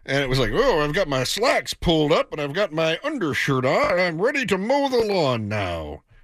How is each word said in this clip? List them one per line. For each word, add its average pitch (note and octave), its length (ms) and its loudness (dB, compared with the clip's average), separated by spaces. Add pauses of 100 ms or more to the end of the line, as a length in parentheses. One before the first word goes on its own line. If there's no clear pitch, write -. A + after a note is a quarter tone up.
And C#3 160 0
it C3 80 -2
was C3 80 0
like, A2+ 160 2
"Oh, G3+ 280 2
I've D3 120 0
got F#3 140 0
my C3 160 0
slacks A3 500 -2
pulled D#3 380 2
up B3 200 2
and D3+ 80 -8
I've C#3+ 140 -6
got F#3+ 180 -2
my D#3+ 320 -2
undershirt D3 600 -2
on F#3+ 280 2
and F3+ 80 2
I'm F3 200 -2
ready C4 240 0
to F#3+ 140 0
mow C#4 280 2
the A#3+ 160 2
lawn C3+ 460 0
now. E2+ 540 -4 (200)